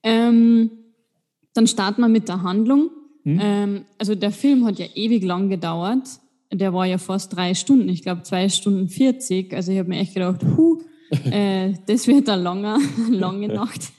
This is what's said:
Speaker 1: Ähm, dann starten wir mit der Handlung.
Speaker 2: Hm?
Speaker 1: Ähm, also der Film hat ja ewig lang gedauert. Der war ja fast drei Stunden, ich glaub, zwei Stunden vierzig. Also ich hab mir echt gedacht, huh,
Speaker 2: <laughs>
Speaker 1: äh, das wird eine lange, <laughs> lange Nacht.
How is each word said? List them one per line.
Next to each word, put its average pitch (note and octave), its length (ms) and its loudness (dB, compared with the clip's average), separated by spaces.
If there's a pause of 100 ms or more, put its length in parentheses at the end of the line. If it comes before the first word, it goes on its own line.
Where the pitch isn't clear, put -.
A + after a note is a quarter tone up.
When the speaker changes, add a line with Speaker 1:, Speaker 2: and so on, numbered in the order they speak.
Speaker 1:
Ähm, A#3 640 4 (840)
dann A3+ 140 4
starten G#3 320 -2
wir A#3+ 80 4
mit A3+ 200 2
der F#3 140 -4
Handlung. A3+ 480 2 (320)
Speaker 2:
Hm? D3+ 180 0
Speaker 1:
Ähm, G3+ 440 -2 (140)
also G#3 180 -2
der G3+ 160 -2
Film C4 320 2
hat F#3+ 160 -2
ja E3+ 60 -8 (100)
ewig A3 260 0
lang F#3+ 260 -2
gedauert. F#3 600 -2 (440)
Der F#3+ 220 -2
war F#3 120 0
ja F#3 120 -2
fast F#3+ 380 -6
drei F3+ 180 -2
Stunden, A#3 340 2
ich F3+ 140 -4
glaub, F3 240 -8
zwei F#3+ 220 0
Stunden F#3+ 400 0
vierzig. B3 680 -2
Also F#3 160 -4
ich F#3+ 80 0
hab F3+ 80 -2
mir F3+ 140 -4
echt - 140 -4
gedacht, F#3 260 -2 (160)
huh, E4 240 4 (300)
Speaker 2:
<laughs> C#3 200 -2
Speaker 1:
äh, G3 440 0 (120)
das A3+ 220 0
wird C#4 200 4
eine F#3 140 0
lange, G3+ 360 -2 (180)
<laughs> A3+ 140 -2
lange G3 380 -2
Nacht. G#3+ 500 -6